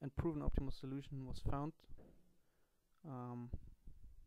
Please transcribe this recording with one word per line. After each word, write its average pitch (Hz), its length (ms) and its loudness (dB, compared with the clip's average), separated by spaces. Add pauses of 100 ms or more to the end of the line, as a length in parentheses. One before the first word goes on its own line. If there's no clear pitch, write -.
a 139 60 -2
proven 156 320 2
optimal 139 320 6
solution 135 540 -4
was 127 120 -2 (120)
found. 143 220 2 (1300)
Um, 123 420 -4 (760)